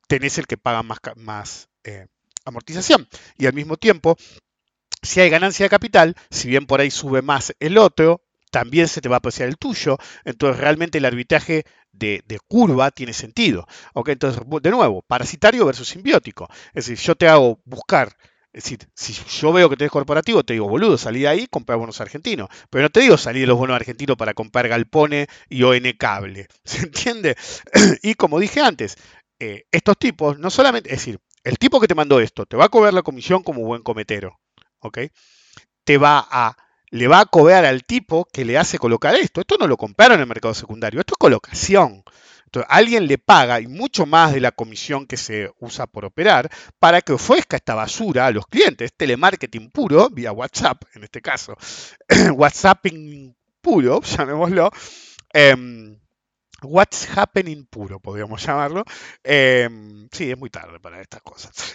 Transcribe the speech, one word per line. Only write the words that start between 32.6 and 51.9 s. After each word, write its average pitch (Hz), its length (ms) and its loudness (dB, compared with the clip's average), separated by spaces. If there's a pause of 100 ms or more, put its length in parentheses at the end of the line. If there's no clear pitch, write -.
a - 20 6
cobrar 208 260 4
la 180 80 0
comisión 151 400 -4
como 131 220 -8
buen 117 180 -6
cometero, 104 580 -8 (400)
¿ok? 110 180 -14 (840)
Te 143 140 2
va 143 320 2
a, 120 260 -2 (340)
le 120 180 -2
va 175 120 8
a 214 60 4
cobrar 175 380 6
al 131 200 0
tipo 180 480 -4
que 131 120 -8
le 117 140 -2
hace - 200 -2
colocar 120 380 0
esto. 320 240 -2
Esto 403 180 -2
no 214 80 0
lo 131 100 0
compraron 214 400 4
en 147 60 2
el 123 60 -6
mercado 113 260 -6
secundario, 110 460 -10
esto - 140 -6
es - 40 -6
colocación. 135 840 0 (420)
Entonces, - 240 -8
alguien 220 380 4
le 135 100 0
paga, 123 420 4
y 117 60 -10
mucho 170 400 -6
más 160 260 4
de 139 80 -2
la 123 120 0
comisión 123 540 -10
que 127 100 -14
se 107 420 -8
usa 120 300 -12
por 104 160 -14
operar, 151 460 0 (280)
para 175 240 6
que 151 100 -2
ofrezca 226 440 2
esta - 180 -6
basura 127 520 -2
a 127 40 2
los 104 160 -4
clientes, 123 500 0
telemarketing 127 720 -2
puro, 208 400 2
vía 120 220 -10
WhatsApp, 123 520 -6 (100)
en 107 100 -20
este - 160 -18
caso, 127 360 -8 (520)